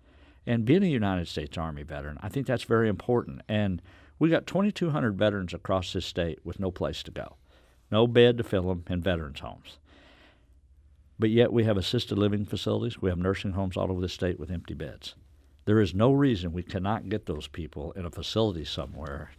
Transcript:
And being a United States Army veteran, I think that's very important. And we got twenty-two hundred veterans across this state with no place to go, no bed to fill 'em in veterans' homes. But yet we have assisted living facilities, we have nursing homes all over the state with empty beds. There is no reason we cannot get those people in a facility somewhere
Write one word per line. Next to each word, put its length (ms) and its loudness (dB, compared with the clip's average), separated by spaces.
And 180 0
being 200 4
a 40 4
United 400 0
States 300 -8
Army 260 -6
veteran, 380 -10
I 80 -8
think 180 -4
that's 160 -2
very 240 4
important. 640 -2
And 320 0
we 120 2
got 180 2
twenty-two 440 0
hundred 260 0
veterans 360 0
across 380 -2
this 140 -4
state 400 -4
with 160 -8
no 100 -2
place 320 -4
to 80 -16
go, 240 -12
no 160 6
bed 300 8
to 80 -2
fill 260 0
'em 180 -4
in 120 -2
veterans' 400 -2
homes. 380 -14
But 120 4
yet 200 6
we 140 4
have 120 4
assisted 400 0
living 280 2
facilities, 560 -4
we 80 2
have 100 0
nursing 320 0
homes 240 -2
all 160 0
over 80 -2
the 80 -2
state 320 -4
with 120 -10
empty 240 -8
beds. 400 -12
There 160 6
is 120 2
no 200 4
reason 400 2
we 100 -4
cannot 460 -4
get 160 -4
those 240 -8
people 440 -10
in 120 -8
a 60 -10
facility 520 -2
somewhere 760 -8